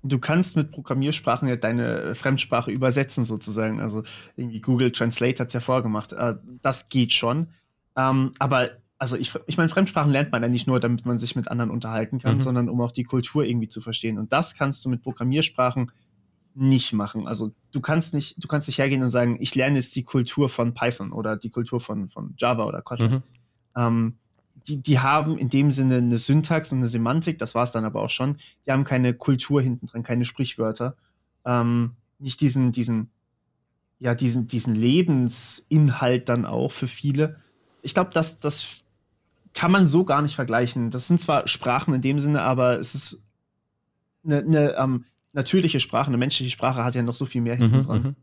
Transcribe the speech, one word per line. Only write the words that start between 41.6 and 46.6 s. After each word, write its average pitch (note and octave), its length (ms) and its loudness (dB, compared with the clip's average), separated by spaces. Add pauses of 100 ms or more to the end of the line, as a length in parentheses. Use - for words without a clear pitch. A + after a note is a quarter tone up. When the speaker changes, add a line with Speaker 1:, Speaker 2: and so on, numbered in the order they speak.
Speaker 1:
in B2+ 60 0
dem C#3 180 2
Sinne, C#3+ 240 2
aber B2+ 360 2
es - 160 -6
ist - 260 -6 (1000)
eine, D3+ 140 2
eine, D3 400 4
ähm, B2+ 280 0 (300)
natürliche D3+ 440 2
Sprache, A#2+ 280 -2
eine B2 100 0
menschliche B2+ 340 -2
Sprache B2+ 320 -2